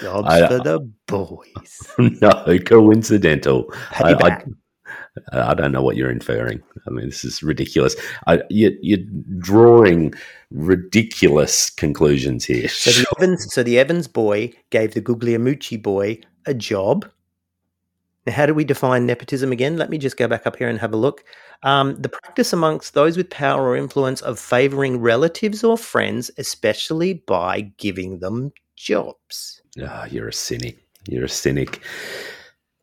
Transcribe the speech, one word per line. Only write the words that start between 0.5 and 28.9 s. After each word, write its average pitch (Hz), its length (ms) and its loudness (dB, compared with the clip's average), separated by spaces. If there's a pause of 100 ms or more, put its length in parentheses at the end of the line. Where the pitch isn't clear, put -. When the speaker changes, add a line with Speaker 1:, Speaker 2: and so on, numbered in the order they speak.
Speaker 1:
the 80 220 -2 (260)
boys. 95 720 -10 (180)
Speaker 2:
<laughs> 120 220 2
No, 92 460 6
coincidental. 107 1080 6 (200)
I, - 100 -2
I, 82 120 6
Speaker 1:
Payback. 101 400 2 (760)
Speaker 2:
I 64 220 0
don't 73 180 0
know 65 100 0
what 58 140 0
you're 64 140 -2
inferring. 60 520 -6 (240)
I - 40 -12
mean, 62 160 -8
this - 180 -12
is 62 180 -10
ridiculous. 67 520 0 (320)
I, 85 240 4
you, 104 320 4
you're 104 160 2 (400)
drawing 98 720 8 (380)
ridiculous 82 1200 0
conclusions 71 760 0
here. - 240 -4
Speaker 1:
So - 220 0
the 120 220 4
Speaker 2:
<laughs> - 60 -4
Speaker 1:
Evans, - 360 -2
so 131 80 0
the 120 160 2
Evans 151 300 0
boy 107 440 -2 (180)
gave 110 240 0
the 117 60 -4
Guglielmucci 117 840 -2
boy 101 360 -2 (280)
a - 80 -2
job. 110 540 -2 (1160)
Now, 120 60 -4
how 143 140 0
do 156 80 2
we 156 100 0
define 127 420 0
nepotism 127 460 -4
again? 135 240 -2
Let 156 140 -4
me 156 80 -4
just 135 180 -6
go 120 100 0
back 113 200 -4
up 113 100 -6
here 123 120 -4
and 113 100 -4
have 110 160 -4
a - 20 -2
look. - 280 -2 (380)
Um, 139 380 0
"The 131 80 -6
practice - 440 -4
amongst 160 420 -2
those 160 220 2
with 180 140 -4
power 139 380 -2
or 123 80 0
influence 135 460 -4
of 123 160 -8
favouring 135 640 0
relatives 165 600 0
or 226 140 2
friends, 113 600 -4
especially 160 760 -4
by 95 600 -4
giving 92 440 -8
them 117 320 -8 (240)
jobs." - 840 -8 (220)